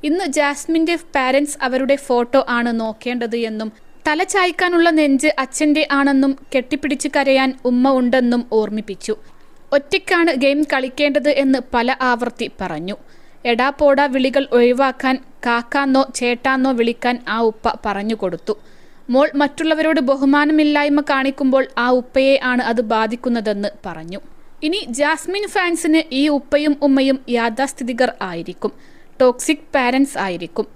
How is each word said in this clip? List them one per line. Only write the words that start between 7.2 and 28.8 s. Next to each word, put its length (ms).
ഉമ്മ 340
ഉണ്ടെന്നും 440
ഓർമ്മിപ്പിച്ചു. 560
ഒറ്റയ്ക്കാണ് 640
ഗെയിം 200
കളിക്കേണ്ടത് 560
എന്ന് 300
പല 240
ആവർത്തി 380
പറഞ്ഞു. 360
എടാ 240
പോടാ 360
വിളികൾ 360
ഒഴിവാക്കാൻ 640
കാക്കാന്നോ 600
ചേട്ടാന്നോ 560
വിളിക്കാൻ 460
ആ 40
ഉപ്പ 340
പറഞ്ഞുകൊടുത്തു. 680
മോൾ 260
മറ്റുള്ളവരോട് 720
ബഹുമാനമില്ലായ്മ 1000
കാണിക്കുമ്പോൾ 580
ആ 120
ഉപ്പയെ 540
ആണ് 200
അത് 180
ബാധിക്കുന്നതെന്ന് 880
പറഞ്ഞു. 340
ഇനി 120
ജാസ്മിൻ 580
ഫാൻസിന് 540
ഈ 160
ഉപ്പയും 360
ഉമ്മയും 320
യാഥാസ്ഥിതികർ 800
ആയിരിക്കും. 500